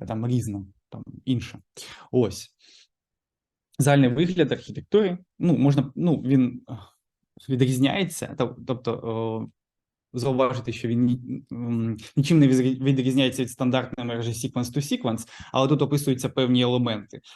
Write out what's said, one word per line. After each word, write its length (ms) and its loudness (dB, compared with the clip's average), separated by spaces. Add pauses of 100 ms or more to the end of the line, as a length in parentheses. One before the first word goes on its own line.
там 180 -4
різна, 380 -2 (240)
там 140 -16 (220)
інша. 340 -4 (520)
Ось. 400 0 (1300)
Загальний 300 6
вигляд 440 0
архітектури, 680 -2 (200)
ну, 200 2
можна, 360 2
ну, 220 0
він, 540 2
е, 80 -12 (680)
відрізняється, 920 0
тоб-, 180 -2 (100)
тобто, 260 -4
о, 560 -6 (720)
зауважити, 540 0
що 160 -6
він 160 2
ні-, 480 -2
м, 440 -4 (200)
нічим 220 4
не 100 8
візрі-, 340 2
відрізняється 600 2
від 80 -4
стандартної 580 -2
мережі 240 -4
sequence 440 -4
to 260 -4
sequence, 260 -4 (240)
але 160 4
тут 140 4
описуються 460 -2
певні 340 2
елементи, 580 -2 (160)